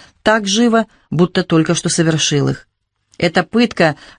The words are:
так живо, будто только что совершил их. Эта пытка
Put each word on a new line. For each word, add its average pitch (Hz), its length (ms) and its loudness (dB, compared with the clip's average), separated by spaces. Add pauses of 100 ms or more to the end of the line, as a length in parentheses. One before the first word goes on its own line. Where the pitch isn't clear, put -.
(220)
так 214 240 0
живо, 220 400 0 (240)
будто 175 320 0
только 165 320 0
что - 140 -4
совершил 151 600 0
их. - 200 -8 (480)
Эта 175 280 -2
пытка 190 520 0 (220)